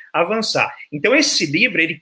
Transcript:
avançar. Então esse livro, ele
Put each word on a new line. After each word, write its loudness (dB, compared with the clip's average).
avançar. -2
Então 0
esse 2
livro, 0
ele -2